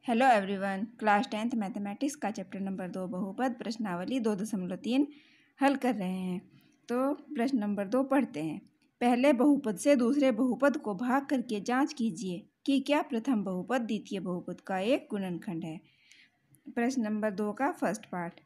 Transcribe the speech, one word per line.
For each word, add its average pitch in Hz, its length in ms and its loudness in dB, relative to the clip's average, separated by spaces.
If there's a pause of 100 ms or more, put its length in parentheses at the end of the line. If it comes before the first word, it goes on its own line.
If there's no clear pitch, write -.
Hello 240 240 4
everyone, 196 540 2 (160)
क्लास 214 280 4
टेंथ 226 280 -4
मैथमेटिक्स 208 600 -4
का - 160 -4
चैप्टर 190 280 -10
नंबर 190 300 -6
दो 185 180 -6
बहुपद 196 520 -2
प्रश्नावली 220 600 -4
दो 220 160 0
दशमलव 185 420 -4
तीन 240 300 2 (520)
हल 277 180 4
कर 247 180 0
रहे 185 140 -2
हैं। 185 300 -4 (500)
तो 262 240 0 (160)
प्रश्न 269 280 0
नंबर 208 300 0
दो 254 160 2
पढ़ते 254 400 0
हैं। 160 160 -4 (420)
पहले 247 340 4
बहुपद 240 420 4
से 285 180 6
दूसरे 262 380 4
बहुपद 247 460 2
को 208 160 -4
भाग 254 300 0
करके 240 360 -2
जांच 254 320 0
कीजिए 190 520 -4 (200)
कि 277 160 4
क्या 277 220 2
प्रथम 226 400 0
बहुपद 190 400 -2
द्वितीय 208 360 -4
बहुपद 180 420 -6
का 190 180 -4
एक 254 320 0
गुणनखंड 180 520 -4
है। 160 160 -10 (880)
प्रश्न 254 360 -2
नंबर 214 300 -2
दो 208 200 -2
का 277 200 0
फर्स्ट 208 340 -2
पार्ट 175 380 -6